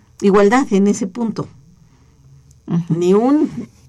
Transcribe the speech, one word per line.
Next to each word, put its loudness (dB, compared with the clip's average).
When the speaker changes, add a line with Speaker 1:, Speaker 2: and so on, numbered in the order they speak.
Speaker 1:
igualdad 2
en 2
ese -2
punto. -8
Speaker 2:
Ujú. -4
Speaker 1:
Ni 2
un, 2